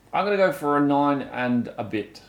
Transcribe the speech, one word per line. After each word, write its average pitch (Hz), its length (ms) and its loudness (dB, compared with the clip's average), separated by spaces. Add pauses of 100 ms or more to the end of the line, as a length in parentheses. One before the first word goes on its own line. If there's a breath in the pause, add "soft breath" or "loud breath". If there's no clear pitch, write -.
(140)
I'm 170 120 0
gonna 202 120 0
go 185 160 4
for 143 240 0
a 143 40 4
nine 143 420 2
and 123 540 -2
a 120 80 -6
bit. 104 440 -8